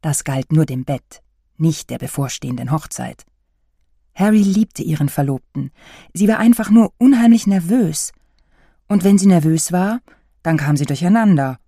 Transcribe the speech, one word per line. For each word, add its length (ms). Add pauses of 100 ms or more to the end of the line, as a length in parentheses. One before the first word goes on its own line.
Das 240
galt 260
nur 160
dem 180
Bett, 380 (340)
nicht 340
der 80
bevorstehenden 720
Hochzeit. 540 (880)
Harry 280
liebte 400
ihren 260
Verlobten. 640 (440)
Sie 120
war 120
einfach 320
nur 280
unheimlich 480
nervös. 680 (760)
Und 160
wenn 140
sie 80
nervös 440
war, 300 (440)
dann 140
kam 180
sie 80
durcheinander. 840